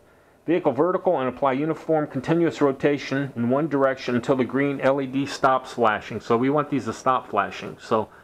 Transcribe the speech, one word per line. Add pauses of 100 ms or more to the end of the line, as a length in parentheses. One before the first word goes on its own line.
(460)
vehicle
vertical,
and
apply
uniform
continuous
rotation
in
one
direction
until
the
green
L
E
D
stops
flashing.
So
we
want
these
to
stop
flashing.
So (160)